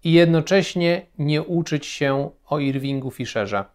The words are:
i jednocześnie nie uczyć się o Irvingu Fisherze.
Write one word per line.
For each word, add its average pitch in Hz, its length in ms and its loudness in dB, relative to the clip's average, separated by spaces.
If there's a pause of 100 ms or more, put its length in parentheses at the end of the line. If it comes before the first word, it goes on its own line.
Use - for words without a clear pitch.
i 165 80 2
jednocześnie 170 920 2 (120)
nie 151 240 0
uczyć 165 440 -4
się 139 440 -2 (160)
o 147 120 -4
Irvingu 135 520 -2
Fisherze. 104 540 -4 (100)